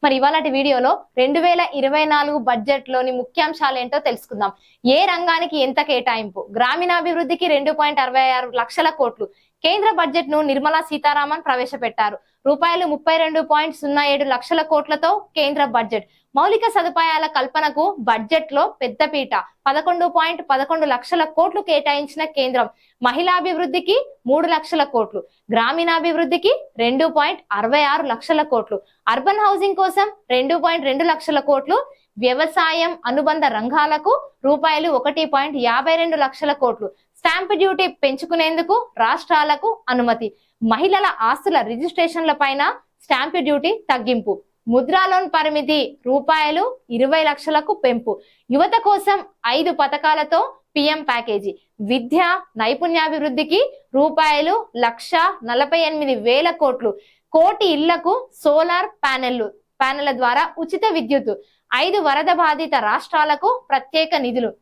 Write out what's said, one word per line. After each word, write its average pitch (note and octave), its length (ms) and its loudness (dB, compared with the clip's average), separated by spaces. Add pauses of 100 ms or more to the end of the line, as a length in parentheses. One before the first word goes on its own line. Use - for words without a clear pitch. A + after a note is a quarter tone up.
మరి C4+ 120 4
ఇవాళటి D4 340 2
వీడియోలో C4+ 540 0 (140)
రెండు C#4 220 2
వేల F4 340 2
ఇరవై C#4 300 0
నాలుగు D4 340 0
బడ్జెట్లోని B3+ 720 -2
ముఖ్యాంశాలు C4+ 680 -2
ఏంటో B3 200 -4
తెలుసుకుందాం. G#3+ 540 -4 (340)
ఏ C#4+ 180 4
రంగానికి E4+ 540 0
ఎంత C4 220 0
కేటాయింపు? A#3+ 760 -2
గ్రామీణాభివృద్ధికి E4+ 920 -2
రెండు D4 260 0
పాయింట్ D4 280 0
అరవై C4 300 2
ఆరు B3+ 200 -2
లక్షల B3 400 0
కోట్లు. A#3+ 340 -2 (400)
కేంద్ర G4+ 260 2
బడ్జెట్ E4 380 0
ను D4+ 120 0
నిర్మలా D4+ 400 0
సీతారామన్ D4 640 -2
ప్రవేశపెట్టారు. B3 760 -2 (280)
రూపాయలు E4+ 400 0
ముప్పై D4+ 300 0
రెండు D#4+ 240 0
పాయింట్ D#4 360 0
సున్నా C#4+ 280 -2
ఏడు C#4 200 2
లక్షల C4+ 380 0
కోట్లతో D#4 560 0
కేంద్ర D4 460 -2
బడ్జెట్. A3 440 -2 (280)
మౌలిక A4 320 2
సదుపాయాల E4 580 0
కల్పనకు D#4 720 -2
బడ్జెట్ A#3+ 540 0
లో D4+ 300 0
పెద్దపీట. D4 480 -2 (360)
పదకొండు E4+ 400 0
పాయింట్ E4+ 440 0
పదకొండు C#4+ 360 0
లక్షల C#4+ 380 0
కోట్లు E4 360 0
కేటాయించిన D4 640 -2
కేంద్రం. B3+ 440 -2 (340)
మహిళాభివృద్ధికి F4 1040 0 (200)
మూడు D4+ 200 2
లక్షల D#4 380 0
కోట్లు, A3+ 400 -4 (280)
గ్రామీణాభివృద్ధికి E4 1120 0 (140)
రెండు B3+ 280 2
పాయింట్ D#4+ 340 0 (120)
అరవై A3+ 300 2
ఆరు D4 200 0
లక్షల D4 400 -2
కోట్లు, A3+ 380 -2 (280)
అర్బన్ C#4 320 0
హౌసింగ్ G4 360 2
కోసం G4 360 2 (180)
రెండు C4 260 2
పాయింట్ E4 300 0
రెండు C#4 180 0
లక్షల D#4+ 360 0
కోట్లు, C#4+ 460 0 (320)
వ్యవసాయం D#4+ 880 0
అనుబంధ D4 380 0
రంగాలకు D4 840 0 (140)
రూపాయలు D4+ 440 2
ఒకటి D4 360 0
పాయింట్ C#4+ 320 -2
యాభై C4 400 0
రెండు E4 200 0
లక్షల D4 360 -2
కోట్లు. A3+ 380 -2 (260)
స్టాంప్ F4+ 400 0
డ్యూటీ F#4+ 300 2
పెంచుకునేందుకు E4+ 1120 -2
రాష్ట్రాలకు D4+ 920 0
అనుమతి. A#3 440 -2 (360)
మహిళల F#4+ 380 2 (140)
ఆస్తుల C4+ 400 0
రిజిస్ట్రేషన్ల E4 720 -2
పైన C#4+ 420 0 (280)
స్టాంప్ C#4+ 340 -2
డ్యూటీ D4+ 480 0 (100)
తగ్గింపు. A3+ 480 -2 (260)
ముద్రా C4+ 380 2
లోన్ F#4 280 0
పరిమితి D4+ 720 0
రూపాయలు D#4 680 0 (140)
ఇరవై C4+ 340 2
లక్షలకు D4+ 500 0
పెంపు. A#3 460 -2 (300)
యువత D4+ 220 2 (120)
కోసం G4+ 400 2 (220)
ఐదు D#4 260 0
పథకాలతో D#4 840 0 (220)
పీఎం D4+ 260 0
ప్యాకేజీ. A#3 560 -4 (220)
విద్య C4 600 0 (160)
నైపుణ్యాభివృద్ధికి D#4 1160 0 (220)
రూపాయలు D#4 720 2 (100)
లక్ష A#3 340 -2 (340)
నలభై C#4 360 0
ఎనిమిది D4+ 340 0
వేల B3 360 2
కోట్లు. C4 480 -2 (340)
కోటి G4+ 340 2
ఇళ్లకు E4+ 640 0 (140)
సోలార్ E4 420 2
ప్యానెళ్లు, B3+ 580 -2 (360)
ప్యానెళ్ల C#4+ 320 -2
ద్వారా B3+ 460 0
ఉచిత E4 220 -4 (120)
విద్యుత్. B3+ 480 -2 (340)
ఐదు F4 240 0
వరద D4+ 340 2
బాధిత D#4+ 420 0
రాష్ట్రాలకు D4+ 960 0
ప్రత్యేక D#4 440 0
నిధులు. B3 480 -2